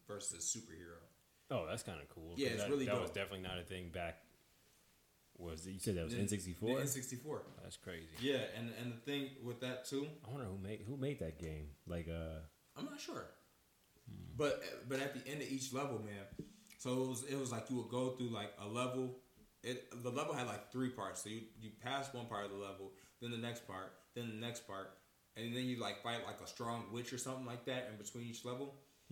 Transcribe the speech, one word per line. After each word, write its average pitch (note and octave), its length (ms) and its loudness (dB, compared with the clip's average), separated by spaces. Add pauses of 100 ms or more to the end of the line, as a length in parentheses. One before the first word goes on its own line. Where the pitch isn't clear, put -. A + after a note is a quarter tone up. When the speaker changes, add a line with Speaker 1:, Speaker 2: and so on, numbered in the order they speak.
Speaker 1:
versus G2+ 260 -2
a - 240 0
superhero. E2+ 400 -10 (540)
Speaker 2:
Oh, G2 160 4
that's G#2+ 160 0
kinda E2 260 -6
cool, E2 260 -10
Speaker 1:
Yeah, C3+ 140 4
Speaker 2:
'cause A#2 60 4
Speaker 1:
it's G2+ 100 2
Speaker 2:
that, B2 40 2
Speaker 1:
really C#3 180 4
Speaker 2:
that G#2 120 6
was F2+ 120 2
Speaker 1:
dope. - 40 -10
Speaker 2:
definitely F#2+ 320 -2
not F#2 120 -2
a F2 40 -4
thing F2+ 280 -4
back. E2+ 340 -2 (1120)
Was E2+ 300 -6
it, F#2+ 40 -4
you F#2+ 80 -4
said G2+ 160 4
that E2+ 100 2
was A2+ 80 0
Speaker 1:
The, A#2+ 60 2
Speaker 2:
N G2+ 80 6
sixty-four? G2+ 480 2
Speaker 1:
the C#3 60 4
N C#3 60 4
sixty-four. B2+ 560 -2 (180)
Speaker 2:
That's F#2 160 -8
crazy. E2 300 -6 (140)
Speaker 1:
Yeah, C3+ 160 6 (200)
and, A#2 140 -2 (100)
and A#2+ 120 0
the A#2 40 -6
thing C#3+ 320 0 (140)
with A#2+ 180 -2
that B2+ 240 0
too. C#3 220 2 (180)
Speaker 2:
I A2 60 -6
wonder C3+ 160 0
who F#2+ 100 0
made, G2+ 300 -2
who C3+ 100 0
made C#3 220 2
that D#2+ 200 0
game. D2+ 300 -2 (180)
Like, E2+ 200 0
uh, D#2+ 320 0 (380)
Speaker 1:
I'm - 80 0
not D4 160 -6
sure. C4+ 240 -4 (840)
Speaker 2:
Hmm. G2 140 -8 (140)
Speaker 1:
But, C#3+ 240 8 (280)
but C3+ 100 4
at C#3 140 2
the B2+ 180 -4
end D3 100 0
of B2+ 100 0
each C3 220 2
level, C3 260 2
man. G2+ 260 -4 (520)
So B2+ 260 4
it C3 60 6
was, A#2+ 160 0
it C3+ 100 0
was B2+ 160 2
like A#2 180 0
you B2+ 80 4
would A2 120 2
go B2+ 220 6
through, B2 180 0
like, G#2 300 0
a G2+ 80 -4
level. B2+ 500 2 (460)
It, B2 400 -2
the B2 80 4
level D3+ 220 4
had, B2 140 2
like, G#2+ 240 -4
three B2+ 180 4
parts. G2 340 -2
So G#2 60 -4
you, A2 120 -2 (180)
you A2 120 -8 (120)
pass C3+ 300 2
one A#2 140 -2
part G#2 180 0
of G2 60 -4
the G2 60 -4
level, G2 360 -4 (260)
then A#2+ 120 -2
the A#2 60 0
next A#2 300 -2
part, F#2+ 260 -4 (200)
then A#2+ 160 -2
the G#2+ 60 -2
next A#2 320 -2
part, F#2+ 240 -4 (440)
and A#2 200 0
then B2+ 100 4
you, B2 120 4
like, G#2 260 2
fight, A#2 220 2
like, G#2+ 160 -4
a - 60 -6
strong A#2 460 0
witch A#2+ 180 0
or C3 60 0
something C3 300 0
like A#2+ 180 -4
that B2+ 240 2
in G#2+ 80 -6
between A#2 300 -4
each A2+ 180 -6
level. C#3 300 -2 (360)